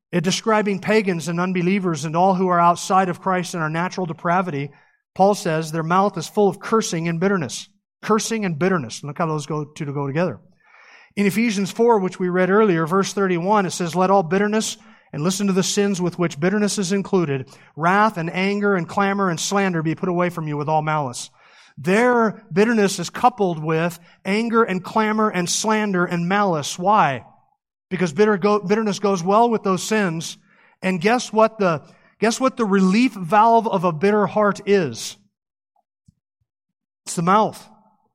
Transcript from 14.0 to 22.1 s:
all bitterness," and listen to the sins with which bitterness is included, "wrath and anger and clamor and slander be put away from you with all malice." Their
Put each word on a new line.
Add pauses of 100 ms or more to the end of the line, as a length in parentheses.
all
bitterness," (360)
and
listen
to
the
sins
with
which
bitterness
is
included, (240)
"wrath
and
anger
and
clamor
and
slander
be
put
away
from
you
with
all
malice." (460)
Their